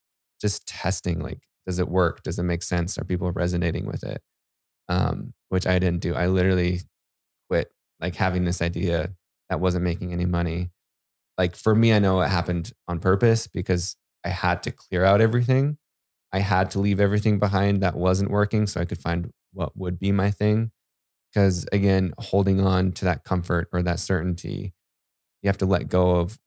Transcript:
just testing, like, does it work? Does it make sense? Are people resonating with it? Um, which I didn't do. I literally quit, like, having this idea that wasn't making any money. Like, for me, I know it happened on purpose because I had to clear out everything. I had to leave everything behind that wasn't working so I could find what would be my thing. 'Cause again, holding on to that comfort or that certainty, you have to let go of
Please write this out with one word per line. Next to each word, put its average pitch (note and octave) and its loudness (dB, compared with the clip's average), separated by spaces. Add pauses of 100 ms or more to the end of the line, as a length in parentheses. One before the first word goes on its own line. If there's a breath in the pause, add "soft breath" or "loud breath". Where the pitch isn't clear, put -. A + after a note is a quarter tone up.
(400)
just - -4
testing, F2 -4
like, - -10 (200)
does F2+ -4
it F2+ -2
work? F2 0
Does F2 -4
it F2 -2
make F2 -2
sense? F2 -2
Are - -6
people F2+ -2
resonating F2 -2
with - -8
it? - -8 (640)
Um, F2+ -2 (160)
which F#2 0
I F#2 2
didn't F2 0
do. E2+ -2
I F2+ 0
literally F#2 2 (680)
quit, F2 -2 (280)
like, F2 -4
having F2+ 0
this F2 -2
idea E2+ -2 (340)
that F2 -4
wasn't F2+ 0
making F2 -4
any F2+ -2
money. F2 -2 (680)
Like, F2+ 0
for A2 2
me, A2+ 6
I G#2+ 6
know F#2+ 4
it D#2+ 2
happened F2 -2 (160)
on E2+ -2
purpose A2+ 2
because F2+ -4 (280)
I F2+ -2
had F2 0
to - -6
clear F2+ -2
out G2 6
everything. B2+ 2 (540)
I F#2+ 0
had F#2+ 2
to G2+ -2
leave G2+ 0
everything G2+ 2
behind G2 2
that F2+ 0
wasn't F#2 0
working G#2 0
so - -4
I F2 0
could E2+ -6
find E2+ -4 (200)
what F2+ -6
would F2+ -6
be G2 0
my G2+ 2
thing. G#2+ 0 (640)
'Cause F#2+ 2
again, F#2+ 2
holding G2 2
on F#2 2
to - -6
that E2 0
comfort F2 -2
or F2+ 0
that F2 -2
certainty, F2 -4 (680)
you G2 0
have G2 0
to F#2+ 0
let F2+ 0
go F2+ 4
of F2 -2